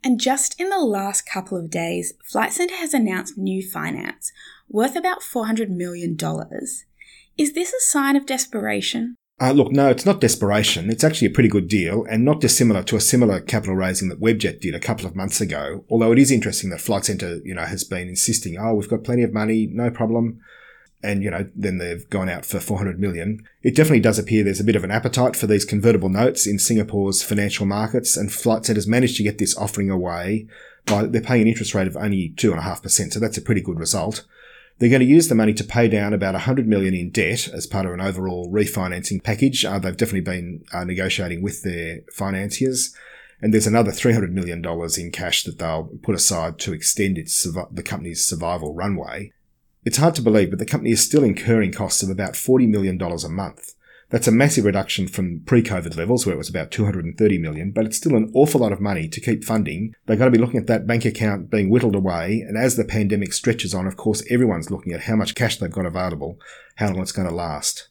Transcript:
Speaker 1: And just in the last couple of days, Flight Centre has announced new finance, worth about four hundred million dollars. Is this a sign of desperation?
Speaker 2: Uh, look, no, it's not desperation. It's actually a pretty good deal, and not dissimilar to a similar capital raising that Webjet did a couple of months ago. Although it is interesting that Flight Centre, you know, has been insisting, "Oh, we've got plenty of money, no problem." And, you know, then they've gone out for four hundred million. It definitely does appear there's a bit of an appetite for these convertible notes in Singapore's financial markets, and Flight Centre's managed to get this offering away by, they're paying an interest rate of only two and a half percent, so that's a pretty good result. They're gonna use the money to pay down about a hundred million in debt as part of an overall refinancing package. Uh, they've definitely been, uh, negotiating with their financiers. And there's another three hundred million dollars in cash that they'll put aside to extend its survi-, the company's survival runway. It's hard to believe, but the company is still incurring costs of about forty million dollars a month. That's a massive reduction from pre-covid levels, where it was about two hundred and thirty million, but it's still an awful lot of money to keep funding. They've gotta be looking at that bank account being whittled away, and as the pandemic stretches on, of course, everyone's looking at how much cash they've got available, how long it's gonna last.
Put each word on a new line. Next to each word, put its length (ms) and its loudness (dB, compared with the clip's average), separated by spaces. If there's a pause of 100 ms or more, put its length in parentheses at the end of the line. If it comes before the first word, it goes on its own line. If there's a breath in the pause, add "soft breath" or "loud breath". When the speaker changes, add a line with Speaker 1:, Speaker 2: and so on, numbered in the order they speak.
Speaker 1:
And 160 2
just 400 0
in 120 -4
the 80 0
last 480 -2
couple 320 -6
of 120 -8
days, 440 -4 (100)
Flight 300 -2
Centre 220 -4
has 180 -6
announced 420 0
new 260 -4
finance, 720 -8 (340 loud breath)
worth 300 0
about 260 -2
four 220 -4
hundred 260 -2
million 460 -4
dollars. 680 -6 (520 soft breath)
Is 160 0
this 220 -4
a 60 -4
sign 360 2
of 80 2
desperation? 920 -4 (260)
Speaker 2:
Uh, 100 4
look, 200 6
no, 160 6
it's 160 4
not 160 4
desperation. 680 2
It's 120 0
actually 260 4
a 40 2
pretty 160 6
good 180 2
deal, 440 0
and 160 4
not 160 2
dissimilar 400 4
to 140 -2
a 40 2
similar 400 4
capital 340 -2
raising 360 0
that 100 -10
Webjet 400 0
did 140 -4
a 60 -6
couple 260 -4
of 100 -8
months 240 -4
ago. 480 -4
Although 240 4
it 60 8
is 120 6
interesting 380 0
that 140 -8
Flight 240 -2
Centre, 360 -4
you 120 -10
know, 100 -6
has 180 -6
been 240 -6
insisting, 520 -2
"Oh, 160 0
we've 140 -2
got 140 -2
plenty 200 0
of 100 0
money, 340 0
no 240 -2
problem." 500 -2 (640 loud breath)
And, 200 -2
you 80 -2
know, 260 -4
then 220 -2
they've 320 -8
gone 180 -2
out 160 -6
for 160 -6
four 160 -4
hundred 240 -4
million. 420 -4 (200 soft breath)
It 120 2
definitely 260 6
does 180 2
appear 260 2
there's 160 0
a 40 0
bit 120 4
of 80 0
an 60 -4
appetite 460 0
for 100 -2
these 180 4
convertible 460 2
notes 360 2
in 120 0
Singapore's 640 0
financial 420 0
markets, 540 0
and 120 -2
Flight 360 0
Centre's 200 0
managed 300 2
to 60 0
get 160 0
this 180 -2
offering 320 -2
away 600 -2 (360 loud breath)
by, 200 2
they're 180 0
paying 180 4
an 80 6
interest 260 -2
rate 140 2
of 80 -6
only 400 -2
two 140 4
and 100 -2
a 40 -6
half 180 -6
percent, 320 0
so 60 -4
that's 180 -2
a 40 -8
pretty 200 0
good 180 -6
result. 460 -4 (520 soft breath)
They're 100 6
gonna 160 6
use 240 8
the 60 2
money 180 4
to 120 -2
pay 240 2
down 260 2
about 200 0
a 40 0
hundred 280 0
million 280 2
in 160 -4
debt 420 0
as 140 -8
part 180 -2
of 80 -4
an 80 -8
overall 500 -4
refinancing 720 -2
package. 400 0
Uh, 160 -2
they've 160 -4
definitely 280 -2
been, 500 -8
uh, 120 -6
negotiating 580 -4
with 200 -6
their 380 -6 (140)
financiers. 800 -4 (480 loud breath)
And 100 4
there's 140 4
another 260 4
three 220 2
hundred 180 0
million 300 -4
dollars 340 -4
in 160 -8
cash 320 -4
that 140 -8
they'll 320 -4 (120)
put 120 0
aside 460 -2
to 120 -6
extend 460 -2
its 280 -4
survi-, 240 -6
the 120 -10
company's 440 -6
survival 480 -4
runway. 580 -6 (520)
It's 140 -2
hard 160 4
to 80 -4
believe, 260 4
but 100 -4
the 60 -2
company 280 0
is 100 4
still 220 4
incurring 480 2
costs 300 -2
of 60 -2
about 260 -4
forty 320 4
million 300 2
dollars 280 -4
a 40 -8
month. 460 -8 (360 soft breath)
That's 160 2
a 60 6
massive 320 4
reduction 420 0
from 400 -4
pre-covid 500 2
levels, 300 0
where 80 0
it 40 -4
was 100 -8
about 240 -6
two 120 0
hundred 200 0
and 120 -8
thirty 220 4
million, 320 -4
but 160 0
it's 100 -6
still 200 2
an 180 2
awful 260 4
lot 120 2
of 80 -4
money 260 -2
to 140 -8
keep 240 -2
funding. 500 -2 (100)
They've 140 0
gotta 140 6
be 60 6
looking 200 2
at 80 -4
that 180 0
bank 200 0
account 440 -2
being 220 2
whittled 240 4
away, 520 -2
and 120 -6
as 160 2
the 100 0
pandemic 480 0
stretches 400 -2
on, 140 -2
of 100 -6
course, 320 -2
everyone's 400 0
looking 240 -6
at 100 -8
how 120 -2
much 220 0
cash 220 -2
they've 120 -4
got 160 -4
available, 540 -6 (340 loud breath)
how 140 -2
long 140 -2
it's 100 -8
gonna 180 -2
last. 600 -6